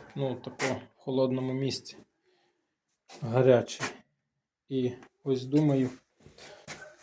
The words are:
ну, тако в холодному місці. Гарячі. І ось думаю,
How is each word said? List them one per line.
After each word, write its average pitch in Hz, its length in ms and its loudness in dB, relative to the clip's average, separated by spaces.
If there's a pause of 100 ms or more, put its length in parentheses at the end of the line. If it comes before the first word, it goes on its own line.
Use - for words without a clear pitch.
(160)
ну, 135 200 -4
тако - 300 -8
в - 320 -4
холодному 131 560 0
місці. 131 440 -4 (1200)
Гарячі. 123 600 4 (880)
І 127 220 -2 (320)
ось 131 220 -2
думаю, 139 440 4 (1120)